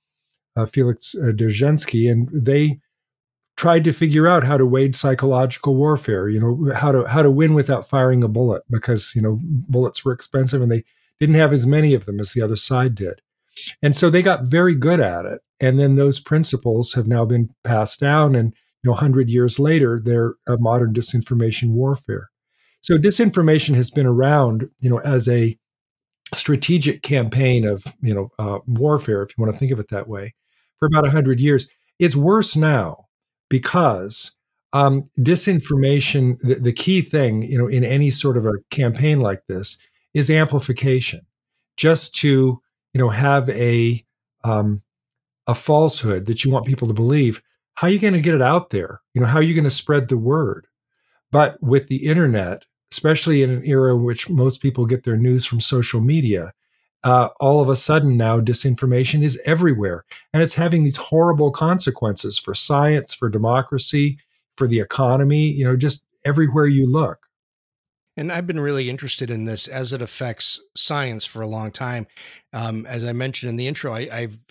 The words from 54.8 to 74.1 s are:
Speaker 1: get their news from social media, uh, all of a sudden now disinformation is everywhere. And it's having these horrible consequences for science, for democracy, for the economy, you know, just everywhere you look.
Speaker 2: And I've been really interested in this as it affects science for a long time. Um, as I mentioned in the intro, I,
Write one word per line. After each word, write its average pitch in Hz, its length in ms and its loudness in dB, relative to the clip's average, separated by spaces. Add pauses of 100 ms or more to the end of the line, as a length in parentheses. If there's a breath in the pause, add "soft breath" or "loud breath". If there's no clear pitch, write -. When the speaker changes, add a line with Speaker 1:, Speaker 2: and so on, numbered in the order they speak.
Speaker 1:
get 123 160 -2
their 113 140 -2
news 123 280 2
from 117 140 -4
social 120 420 -2
media, 113 520 0 (500)
uh, 123 280 2 (100)
all 143 200 4
of 131 80 2
a 135 60 2
sudden 147 420 2
now 113 240 2
disinformation 123 840 0
is 131 200 -2
everywhere. 127 600 0 (280 loud breath)
And 156 80 2
it's 165 140 0
having 165 300 2
these 143 120 0
horrible 156 540 2
consequences 135 880 -2
for 98 160 -8
science, 147 580 0
for 120 160 -6
democracy, 131 920 -2 (380 soft breath)
for 127 120 0
the 117 100 0
economy, 139 680 0
you 139 160 -2
know, 127 120 0
just 135 280 -2 (200)
everywhere 147 420 2
you 135 200 2
look. 127 400 -2 (920)
Speaker 2:
And 160 140 -8
I've 175 160 -6
been 165 140 -6
really 139 280 -4
interested 127 400 -8
in 110 160 -8
this 110 220 -8
as 131 260 -8
it 127 80 -8
affects - 640 -8 (120)
science 131 500 -6
for 113 160 -12
a 110 60 -8
long 110 240 -8
time. 123 340 -10 (460 loud breath)
Um, 113 340 -8
as 120 160 -10
I 120 100 -8
mentioned 123 380 -8
in 117 60 -8
the 123 100 -8
intro, 139 260 -8
I, 120 200 -10